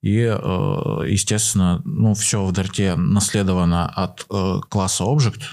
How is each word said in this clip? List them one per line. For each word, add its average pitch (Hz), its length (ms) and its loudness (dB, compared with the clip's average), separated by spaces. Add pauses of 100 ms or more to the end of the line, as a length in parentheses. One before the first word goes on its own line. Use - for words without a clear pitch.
и, 101 160 2
э, 98 880 0
естественно, 95 760 0
ну, 110 300 2
всё 104 320 -2
в 92 80 0
дарте 95 420 0
наследовано 92 880 2
от, - 460 -6
э, 95 280 0 (100)
класса 95 340 -2
object, 123 380 0 (120)